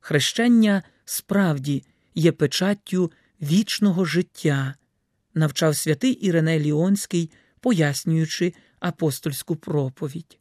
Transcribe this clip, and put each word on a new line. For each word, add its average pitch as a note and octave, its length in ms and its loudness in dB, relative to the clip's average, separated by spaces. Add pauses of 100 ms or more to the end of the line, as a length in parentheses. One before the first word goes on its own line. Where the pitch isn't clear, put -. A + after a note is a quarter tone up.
Хрещення A3 800 2 (220)
справді D3 800 -2 (300)
є E3 180 4
печаттю F3+ 800 -2 (300)
вічного F#3+ 640 2
життя, C#3 720 -2 (600)
навчав D#3 420 0
святий D#3 360 0
Іриней E3 480 0
Ліонський, E3 720 0 (300)
пояснюючи D#3+ 960 0 (260)
апостольську D#3+ 760 -4
проповідь. D3 840 -6